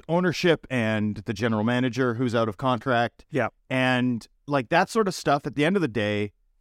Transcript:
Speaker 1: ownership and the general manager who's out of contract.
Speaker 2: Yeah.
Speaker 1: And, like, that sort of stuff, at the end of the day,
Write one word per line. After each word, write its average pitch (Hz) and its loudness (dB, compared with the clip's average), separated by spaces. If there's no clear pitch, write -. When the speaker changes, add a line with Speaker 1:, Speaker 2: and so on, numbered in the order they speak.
Speaker 1:
ownership 170 2
and 110 -2
the 110 -6
general 110 0
manager 123 0
who's 120 -2
out 113 2
of 104 -10
contract. 123 -2
Speaker 2:
Yeah. 123 0
Speaker 1:
And, 127 0
like, 139 -2
that 170 2
sort 220 2
of 175 -4
stuff, 147 0
at 127 -8
the 143 2
end 180 2
of 190 2
the 156 0
day, 104 -2